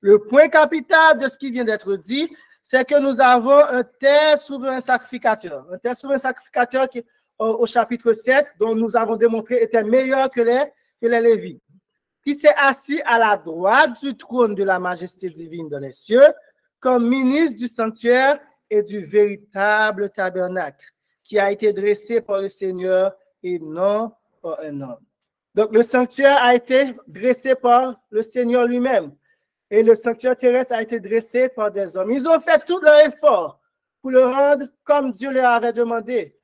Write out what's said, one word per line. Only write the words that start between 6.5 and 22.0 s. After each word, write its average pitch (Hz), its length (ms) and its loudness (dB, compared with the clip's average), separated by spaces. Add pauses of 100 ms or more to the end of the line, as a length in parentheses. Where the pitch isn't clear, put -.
qui, 240 140 -12 (360)
au, 220 80 -4
au 226 200 -2
chapitre 233 460 -2
sept, 254 340 0 (120)
dont 226 160 -2
nous 220 200 -4
avons 226 220 0
démontré 226 460 0
était 226 220 -2
meilleur 262 460 0
que 247 120 -4
les, 240 220 0 (360)
que 233 60 -4
les 233 140 0
Lévites, 202 420 0 (600)
qui 285 120 -4
s'est 294 240 4
assis 277 480 0
à 233 120 0
la 214 200 2
droite 202 640 0
du 269 140 -8
trône 233 380 -2
de 196 100 -4
la 190 140 0
majesté 180 520 -10
divine 160 400 -16
dans 139 80 -10
les 135 140 -14
cieux, 254 340 4 (520)
comme 247 300 0
ministre 262 480 0
du 240 180 -10
sanctuaire 247 640 0 (300)
et 208 140 0
du 202 240 -10
véritable 208 1040 -2
tabernacle, 185 720 -8 (380)
qui 208 160 -4
a 196 140 0
été 208 200 -2
dressé 208 480 -2